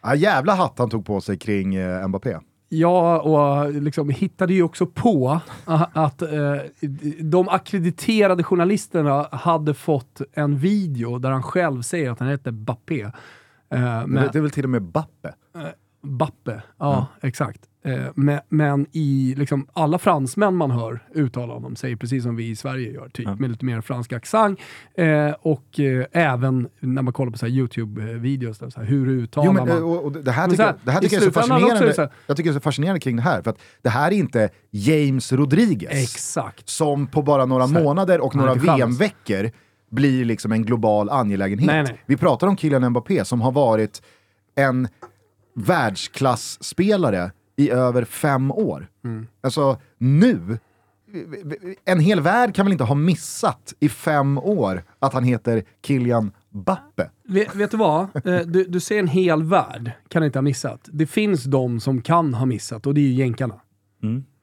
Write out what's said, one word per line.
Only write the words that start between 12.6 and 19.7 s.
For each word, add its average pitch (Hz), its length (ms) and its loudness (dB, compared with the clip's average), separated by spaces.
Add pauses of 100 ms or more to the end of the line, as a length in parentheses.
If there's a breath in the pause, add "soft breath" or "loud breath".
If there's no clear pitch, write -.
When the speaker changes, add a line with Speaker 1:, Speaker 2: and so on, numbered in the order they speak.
Speaker 2:
Eh, 107 80 -8 (600 loud breath)
Speaker 1:
Men 123 400 -2
Speaker 2:
men 131 120 2
Speaker 1:
det, 139 100 2
det 147 60 0
är 156 40 2
väl 151 80 0
till 143 140 -4
och 131 60 -2
med 120 120 0
Bappe? 147 460 -6 (260)
Speaker 2:
Eh, 170 60 -16 (420)
Bappe, 123 600 -6 (160)
ja, - 0 -
Speaker 1:
Ja. 135 280 0 (220)
Speaker 2:
exakt. - 320 -8 (240)
Eh, 131 160 -4 (140)
men, 143 340 0
men 147 440 0
i 135 440 0
liksom 139 360 -2